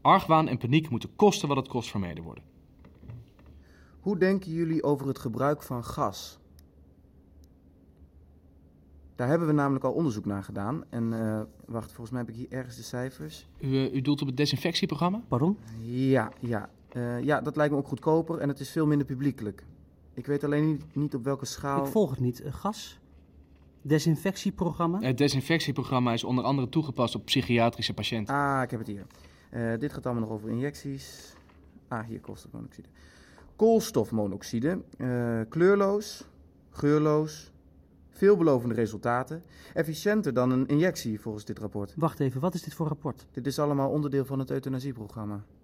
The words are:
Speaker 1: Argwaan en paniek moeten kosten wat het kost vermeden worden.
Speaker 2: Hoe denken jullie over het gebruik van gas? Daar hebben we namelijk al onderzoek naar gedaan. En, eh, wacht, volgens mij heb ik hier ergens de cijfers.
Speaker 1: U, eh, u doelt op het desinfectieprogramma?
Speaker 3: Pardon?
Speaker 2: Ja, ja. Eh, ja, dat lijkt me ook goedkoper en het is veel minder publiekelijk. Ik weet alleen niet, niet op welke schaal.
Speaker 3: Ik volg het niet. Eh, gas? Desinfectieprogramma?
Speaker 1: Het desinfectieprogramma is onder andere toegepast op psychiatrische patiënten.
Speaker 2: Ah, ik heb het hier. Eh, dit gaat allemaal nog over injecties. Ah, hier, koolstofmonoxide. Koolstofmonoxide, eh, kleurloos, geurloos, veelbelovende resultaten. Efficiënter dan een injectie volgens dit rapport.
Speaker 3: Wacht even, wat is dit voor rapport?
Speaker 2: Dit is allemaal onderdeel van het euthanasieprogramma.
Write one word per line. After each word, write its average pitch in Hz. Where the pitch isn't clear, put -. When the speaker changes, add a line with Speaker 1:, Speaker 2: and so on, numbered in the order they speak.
Speaker 1:
Argwaan 160
en 123
paniek 156
moeten -
kosten 196
wat 139
het 135
kost 120
vermeden 85
worden. 76
Speaker 2:
Hoe 196
denken 190
jullie 165
over 139
het 131
gebruik 135
van 120
gas? -
Daar 123
hebben 170
we 151
namelijk 139
al 131
onderzoek 120
naar 101
gedaan. 104
En, 117
eh, 110
wacht, 113
volgens 113
mij 123
heb 113
ik 113
hier 123
ergens 123
de 117
cijfers. 131
Speaker 1:
U, 135
eh, 135
u 135
doelt 143
op 143
het 131
desinfectieprogramma? 170
Speaker 3:
Pardon? 156
Speaker 2:
Ja, 123
ja. 110
Eh, 120
ja, 139
dat 147
lijkt 147
me 143
ook 139
goedkoper 165
en 143
het 143
is 139
veel 160
minder 147
publiekelijk. 127
Ik 123
weet 143
alleen 147
niet, 151
niet 143
op 120
welke 139
schaal. 139
Speaker 3:
Ik 139
volg 196
het 127
niet. 123
Eh, 147
gas? -
Desinfectieprogramma? 170
Speaker 1:
Het 131
desinfectieprogramma 135
is 113
onder 127
andere 127
toegepast 131
op 107
psychiatrische 117
patiënten. 110
Speaker 2:
Ah, 139
ik 123
heb 123
het 110
hier. 101
Eh, 117
dit 147
gaat 143
allemaal 120
nog 110
over 107
injecties. 139
Ah, 113
hier, 110
koolstofmonoxide. -
Koolstofmonoxide, 117
eh, 120
kleurloos, 196
geurloos, 151
veelbelovende 156
resultaten. 120
Efficiënter 165
dan 127
een 131
injectie 143
volgens 107
dit -
rapport. 101
Speaker 3:
Wacht 151
even, 131
wat 175
is 180
dit -
voor 160
rapport? 135
Speaker 2:
Dit 123
is 139
allemaal 143
onderdeel 139
van 135
het 135
euthanasieprogramma. 117